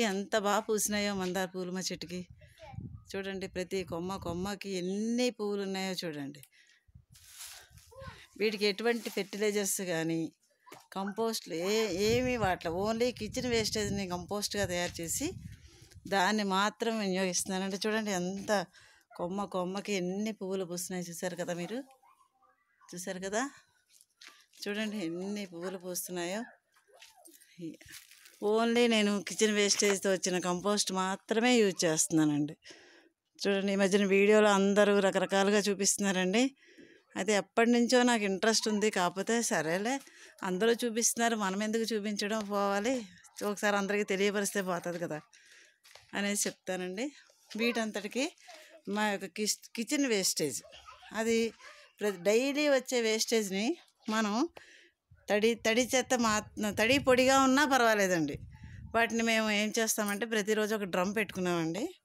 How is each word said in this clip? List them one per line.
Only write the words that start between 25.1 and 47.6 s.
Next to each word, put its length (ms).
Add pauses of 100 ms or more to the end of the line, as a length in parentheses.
పువ్వులు 340
పూస్తున్నాయో. 560 (2000)
Only 340 (120)
నేను 180 (160)
కిచెన్ 300
వేస్టేజ్తో 560
వచ్చిన 240 (100)
కంపోస్ట్ 500
మాత్రమే 520 (100)
యూజ్ 240
చేస్తున్నానండి. 680 (880)
చూడండి 340
ఈ 60
మధ్యన 220 (100)
వీడియోలో 440
అందరూ 340 (140)
రకరకాలుగా 600
చూపిస్తున్నారండి. 760 (760)
అయితే 240
ఎప్పటి 340
నుంచో 360
నాకు 200
ఇంట్రెస్ట్ 420
ఉంది, 260
కాకపోతే 360 (160)
సరేలే 440 (540)
అందరూ 220 (120)
చూపిస్తున్నారు 520 (100)
మనం 220
ఎందుకు 260
చూపించడం 480 (120)
పోవాలి, 420 (540)
ఒకసారి 320
అందరికీ 220 (100)
తెలియపరిస్తే 560
పోతుంది 360
కదా 140 (1000)
అనేసి 300
చెప్తానండి. 600 (540)